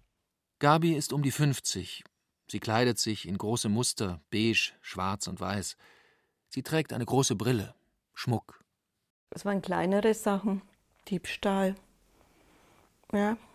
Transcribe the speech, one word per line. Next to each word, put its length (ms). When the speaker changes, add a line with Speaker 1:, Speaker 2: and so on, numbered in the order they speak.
Speaker 1:
Gabi 360
ist 180
um 100
die 80
fünfzig. 720
Sie 100
kleidet 400
sich 260
in 120
große 320
Muster, 500
beige, 500
schwarz 460
und 120
weiß. 380
Sie 120
trägt 300
eine 140
große 320
Brille, 360
Schmuck. 520
Speaker 2:
Es 160
waren 160
kleinere 520
Sachen, 480
Diebstahl, 680
ja, 240